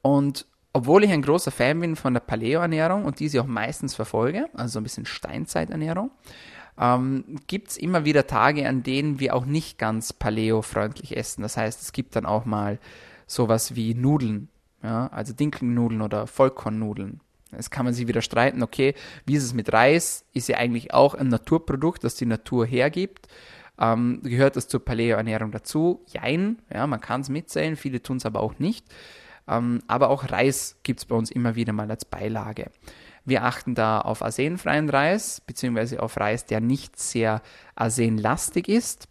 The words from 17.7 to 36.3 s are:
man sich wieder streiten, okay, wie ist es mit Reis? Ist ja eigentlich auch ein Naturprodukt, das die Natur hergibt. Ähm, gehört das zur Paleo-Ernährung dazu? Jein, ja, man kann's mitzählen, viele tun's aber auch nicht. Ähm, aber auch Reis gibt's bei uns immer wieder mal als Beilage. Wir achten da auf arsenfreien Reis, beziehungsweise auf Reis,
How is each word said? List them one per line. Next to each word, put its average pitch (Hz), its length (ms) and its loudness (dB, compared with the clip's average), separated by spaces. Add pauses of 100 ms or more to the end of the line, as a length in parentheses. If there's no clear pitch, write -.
man 120 80 0
sich 120 140 -4
wieder 117 160 0
streiten, 123 400 2
okay, 135 320 0 (320)
wie 139 80 2
ist 143 80 2
es 123 100 -4
mit 113 180 -2
Reis? 135 640 4
Ist 127 140 -4
ja - 100 2
eigentlich 120 340 -2
auch 139 220 6
ein 135 140 -2
Naturprodukt, 143 760 0
das - 120 -2
die 127 100 -4
Natur 113 400 0
hergibt. 143 640 -2 (500)
Ähm, 113 460 2
gehört 135 320 4
das 127 120 -4
zur - 160 -2
Paleo-Ernährung 110 680 0
dazu? 156 560 0
Jein, 190 520 -2 (140)
ja, 127 140 -2
man 120 120 -2
kann's 135 300 -4
mitzählen, 156 460 -2
viele 131 260 -6
tun's 131 240 -4
aber 110 140 -2
auch 107 180 -2
nicht. 180 300 -2 (600)
Ähm, 120 380 0
aber 123 240 4
auch 131 220 0
Reis 131 500 0
gibt's - 240 -4
bei 120 100 -2
uns 113 140 0
immer 120 240 0
wieder 113 200 -2
mal 107 180 -4
als - 140 -8
Beilage. 107 640 -6 (540)
Wir 127 180 0
achten 123 320 -2
da 110 260 2
auf - 200 -2
arsenfreien 151 680 0
Reis, 151 500 0
beziehungsweise 120 640 -2
auf 113 160 -4
Reis, 107 280 0